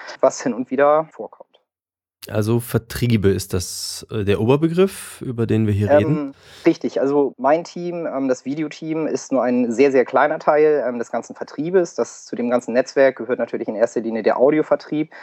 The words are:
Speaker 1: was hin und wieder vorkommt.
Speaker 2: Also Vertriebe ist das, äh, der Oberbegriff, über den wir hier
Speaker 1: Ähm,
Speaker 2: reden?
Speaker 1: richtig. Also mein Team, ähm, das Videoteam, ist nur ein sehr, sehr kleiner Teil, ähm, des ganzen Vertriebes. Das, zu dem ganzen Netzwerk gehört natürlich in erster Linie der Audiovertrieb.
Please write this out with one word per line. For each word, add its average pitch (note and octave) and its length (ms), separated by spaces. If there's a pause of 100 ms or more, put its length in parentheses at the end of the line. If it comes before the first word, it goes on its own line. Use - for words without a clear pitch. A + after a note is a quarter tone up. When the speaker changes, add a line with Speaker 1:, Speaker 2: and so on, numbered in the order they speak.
(220)
Speaker 1:
was C3 200
hin B2+ 120
und B2 180
wieder D3 400
vorkommt. - 380 (800)
Speaker 2:
Also A2 300
Vertriebe A#2 640
ist F#2+ 260
das, - 560
äh, G#2+ 140
der G2 160
Oberbegriff, D#3+ 800
über A#2 260
den A2 220
wir G#2 60
hier G2+ 180
Speaker 1:
Ähm, D3 60
Speaker 2:
reden? D3 380 (300)
Speaker 1:
richtig. B2+ 360
Also C#3 360
mein D3+ 280
Team, F3 420
ähm, C3 220
das B2+ 160
Videoteam, D#3 640
ist - 260
nur B2+ 100
ein B2 300
sehr, C3+ 180
sehr B2+ 140
kleiner D3 340
Teil, D3+ 480
ähm, A#2+ 120
des A#2 120
ganzen A#2+ 240
Vertriebes. E3+ 600
Das, - 280
zu - 140
dem A#2+ 120
ganzen B2 260
Netzwerk C3 420
gehört A#2 220
natürlich A#2 280
in A2 80
erster A2+ 240
Linie A2 240
der A2+ 140
Audiovertrieb. D3+ 760 (120)